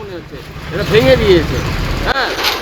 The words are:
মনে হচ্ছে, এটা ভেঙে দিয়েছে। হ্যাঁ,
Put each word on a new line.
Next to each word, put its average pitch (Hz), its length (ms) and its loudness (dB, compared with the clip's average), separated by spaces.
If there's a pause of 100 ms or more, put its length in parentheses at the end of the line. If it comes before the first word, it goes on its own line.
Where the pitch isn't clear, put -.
মনে 202 160 -14
হচ্ছে, 151 200 -14 (360)
এটা 190 200 -4
ভেঙে 254 300 6
দিয়েছে। 180 340 4 (500)
হ্যাঁ, 240 240 -2 (320)